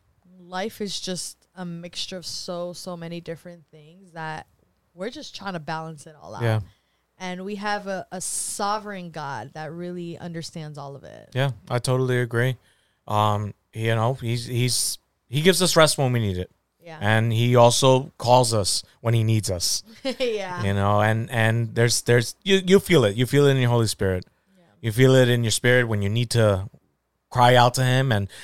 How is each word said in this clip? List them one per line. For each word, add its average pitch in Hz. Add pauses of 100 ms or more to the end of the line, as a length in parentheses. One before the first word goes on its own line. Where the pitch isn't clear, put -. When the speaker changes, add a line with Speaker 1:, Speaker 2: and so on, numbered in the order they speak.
(400)
Speaker 1:
life 185
is 202
just -
a 185
mixture 170
of 165
so, 175
so 175
many 170
different 170
things 165
that 160 (460)
we're 185
just 277
trying 196
to 170
balance 160
it 156
all 95
out. 117
Speaker 2:
Yeah. 110 (580)
Speaker 1:
And 180
we 208
have 202
a, 190
a 180
sovereign 202
God 143
that 156
really 175
understands 160
all 139
of 127
it. 55
Speaker 2:
Yeah, 131 (180)
I 123
totally 127
agree. 120 (500)
Um, 104 (200)
you 113
know, 113
he's, 120
he's, 123 (300)
he 139
gives 170
us 175
rest 160
when 127
we 120
need 98
it. 90 (340)
Speaker 1:
Yeah. 160
Speaker 2:
And 110
he 120
also 127
calls 120
us - (180)
when 117
he 113
needs 110
us. - (200)
Speaker 1:
<laughs> 262
Yeah. 196
Speaker 2:
You 190
know, 202
and, 110
and 113
there's, 117
there's, 120
you, 190
you 190
feel 160
it. 101
You 120
feel 143
it 139
in 135
your 123
Holy 117
Spirit. 95 (320)
Speaker 1:
Yeah. - (180)
Speaker 2:
You 117
feel 131
it 127
in 120
your 110
spirit 123
when 107
you 98
need 117
to 104 (640)
cry 123
out 123
to 131
him. 127
And 101 (140)